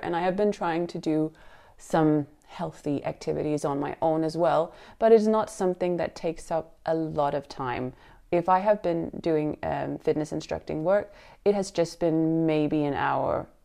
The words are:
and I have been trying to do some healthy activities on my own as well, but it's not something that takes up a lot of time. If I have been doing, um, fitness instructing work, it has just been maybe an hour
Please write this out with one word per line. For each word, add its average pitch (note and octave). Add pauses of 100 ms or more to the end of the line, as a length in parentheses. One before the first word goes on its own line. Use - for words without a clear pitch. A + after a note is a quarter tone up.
and F3
I E3+
have F#3
been G#3
trying E3+
to E3+
do D#3 (500)
some D3+ (180)
healthy D#3
activities D3+
on C#3+
my C#3+
own D#3+
as D#3+
well, D#3+ (260)
but A3+
it's G#3+
not A3
something F3+
that E3
takes -
up D#3+ (100)
a E3
lot D#3
of C#3+
time. B2+ (380)
If F3
I F#3
have G#3
been E3+ (120)
doing, D3+
um, C#3+
fitness D3+
instructing D#3
work, G3 (320)
it G#3
has F#3+
just E3
been D#3+
maybe D3+
an C#3+
hour C3+ (180)